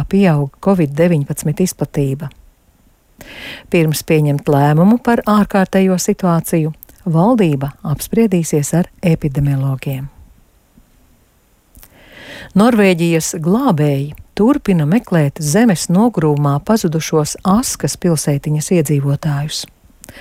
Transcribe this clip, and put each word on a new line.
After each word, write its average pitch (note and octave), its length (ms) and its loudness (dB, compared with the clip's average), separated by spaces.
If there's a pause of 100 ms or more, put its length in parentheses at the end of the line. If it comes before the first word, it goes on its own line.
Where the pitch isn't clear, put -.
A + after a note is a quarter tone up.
pieaug D#3 540 0
covid F3 340 0
deviņpadsmit D3+ 720 0
izplatība. C#3+ 640 -4 (1400)
Pirms D#3+ 360 0
pieņemt D3 400 0
lēmumu D3+ 560 4
par A#3 240 0
ārkārtējo F#3+ 720 0
situāciju, E3+ 760 -2 (280)
valdība E3 760 2
apspriedīsies E3 960 -2
ar E3+ 240 0
epidemiologiem. C#3 1120 -2 (2500)
Norvēģijas F#3 840 2
glābēji D3+ 760 0 (180)
turpina G3 540 0
meklēt D#3+ 560 0
zemes E3+ 480 2
nogrūmā D3+ 720 2
pazudušos D#3+ 760 -2
Askas - 580 -2
pilsētiņas D3+ 760 -2
iedzīvotājus. C#3+ 920 -2 (560)